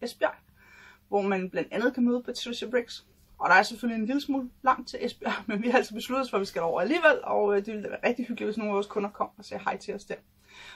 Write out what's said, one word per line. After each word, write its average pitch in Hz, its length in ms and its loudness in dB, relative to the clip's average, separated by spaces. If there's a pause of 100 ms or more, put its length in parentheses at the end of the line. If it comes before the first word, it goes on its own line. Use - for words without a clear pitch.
Esbjerg, - 340 -2 (720)
hvor 202 140 2
man 190 280 0
blandt 165 240 -4
andet 247 200 2
kan 247 120 2
møde 240 180 2
Patricia 240 460 -6
Briggs. 240 360 -2 (320)
Og - 120 0
der 180 60 8
er 196 80 10
selvfølgelig 226 380 -4
en 214 40 0
lille 269 160 0
smule 269 280 -4 (120)
langt 262 280 2
til - 160 -6
Esbjerg, 226 280 -4 (100)
<laughs> - 40 -8
men 208 140 0
vi 240 80 0
har 247 80 6
altså 226 160 2
besluttet 254 320 -2
os 247 40 -10
for, 220 80 -2
at 196 40 2
vi 196 40 -2
skal 180 160 -4
over 165 200 2
alligevel, 302 420 4
og, 208 340 2
øh, 202 80 0
det 220 80 -6
ville 214 100 -8
da 196 60 -8
være - 200 -2
rigtig 240 180 0
hyggeligt, 214 200 -4
hvis 214 100 -4
nogle 214 140 -2
af 202 40 0
vores 202 120 0
kunder 202 220 -4
kom - 280 -6
og 208 80 -20
sagde 202 180 -10
hej 190 140 -2
til 196 180 -8
os 202 100 -12
der. - 100 -8 (600)